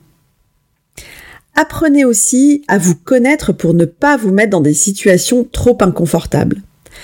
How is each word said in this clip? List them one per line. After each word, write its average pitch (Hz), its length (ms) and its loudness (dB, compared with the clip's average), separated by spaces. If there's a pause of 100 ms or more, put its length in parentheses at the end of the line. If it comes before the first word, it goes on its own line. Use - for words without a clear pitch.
(1500)
Apprenez 294 500 0
aussi 262 640 0
à - 80 0
vous 175 180 0
connaître 254 580 0
pour 170 200 -2
ne 170 140 2
pas 285 320 -2
vous 190 140 -2
mettre 208 180 0
dans 185 100 0
des 147 140 2
situations 202 720 0
trop - 360 -2
inconfortables. 170 840 -2 (420)